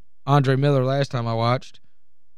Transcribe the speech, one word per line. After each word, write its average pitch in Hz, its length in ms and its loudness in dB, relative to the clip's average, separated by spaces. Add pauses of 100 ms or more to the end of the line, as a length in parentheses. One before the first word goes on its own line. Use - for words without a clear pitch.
(260)
Andre 135 300 6
Miller 139 280 4
last 135 260 0
time 117 160 -2
I 117 80 0
watched. 117 460 0 (580)